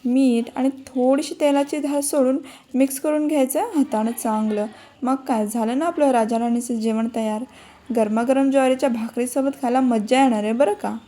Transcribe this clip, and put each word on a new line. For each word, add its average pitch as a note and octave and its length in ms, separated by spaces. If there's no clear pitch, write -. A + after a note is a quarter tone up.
मीठ B3 400
आणि C4 140
थोडीशी C4+ 680
तेलाची C#4+ 380
धार C#4+ 240
सोडून C#4 360
मिक्स C4+ 260
करून D4+ 280
घ्यायचं C#4 320
हातानं C4+ 520
चांगलं. G#3+ 540
मग C4 120
काय, A3+ 320
झालं A#3 320
ना D#4+ 60
आपलं D#4 260
राजा A3+ 280
राणीचं A#3+ 360
जेवण A3+ 400
तयार. A3 280
गरमागरम A#3+ 560
ज्वारीच्या C4 380
भाकरीसोबत B3 720
खायला B3+ 200
मज्जा B3 420
येणार A3 200
आहे A3 100
बरं D4+ 200
का. A3 240